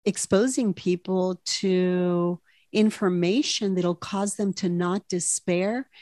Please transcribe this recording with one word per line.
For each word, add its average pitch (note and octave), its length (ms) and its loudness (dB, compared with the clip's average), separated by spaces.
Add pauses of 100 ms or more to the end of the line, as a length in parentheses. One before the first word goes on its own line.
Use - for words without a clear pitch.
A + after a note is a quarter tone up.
exposing G#3+ 720 0
people F#3 720 -2
to F3+ 920 0 (320)
information G3 1040 2
that'll F3 200 0
cause G3+ 400 -4
them G3 180 -2
to F#3 160 -2
not F3+ 380 -2
despair F#3+ 840 -2 (120)